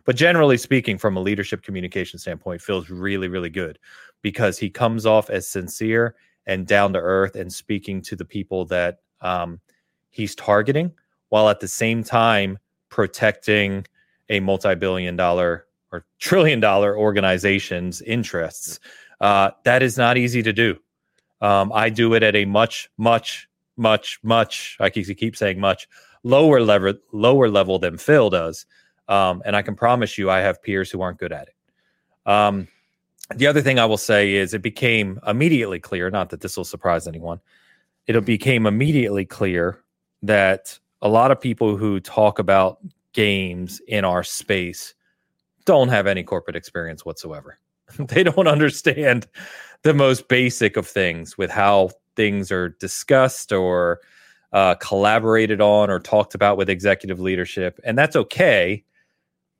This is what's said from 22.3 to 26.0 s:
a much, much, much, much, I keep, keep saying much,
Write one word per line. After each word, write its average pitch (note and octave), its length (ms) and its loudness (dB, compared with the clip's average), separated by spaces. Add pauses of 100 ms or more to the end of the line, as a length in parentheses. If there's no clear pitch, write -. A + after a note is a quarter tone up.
a G#2 80 2
much, G#2 520 0
much, A2+ 520 -2 (280)
much, A2 460 0
much, A2+ 580 -2
I G2+ 100 2
keep, G2 260 -8
keep A2+ 200 -6
saying F#2+ 240 -4
much, G2 280 -2 (340)